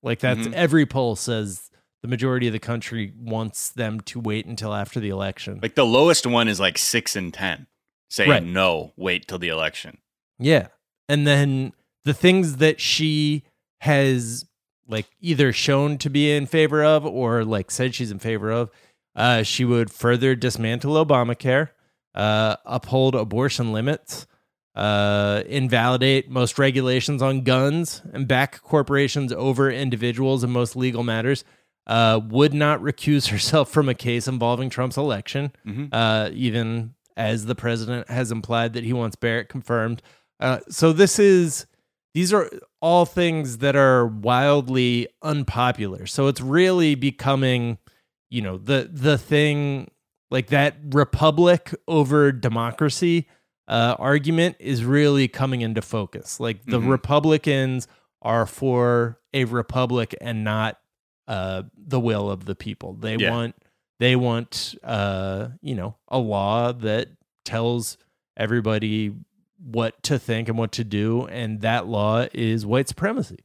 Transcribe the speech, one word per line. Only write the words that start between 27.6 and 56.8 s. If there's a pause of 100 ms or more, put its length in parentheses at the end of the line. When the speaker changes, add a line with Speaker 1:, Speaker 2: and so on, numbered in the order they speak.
Speaker 1:
and
back
corporations
over
individuals
in
most
legal
matters, (440)
uh,
would
not
recuse
<laughs>
herself
from
a
case
involving
Trump's
election, (140)
Speaker 2:
Mm-hmm.
Speaker 1:
uh,
even (240)
as
the
president
has
implied
that
he
wants
Barrett
confirmed. (400)
Uh,
so
this
is, (480)
these
are (320)
all
things
that
are
wildly (140)
unpopular.
So
it's
really
becoming, (520)
you
know,
the,
the
thing, (400)
like,
that (160)
republic (140)
over
democracy, (400)
uh,
argument
is
really
coming
into
focus.
Like,
the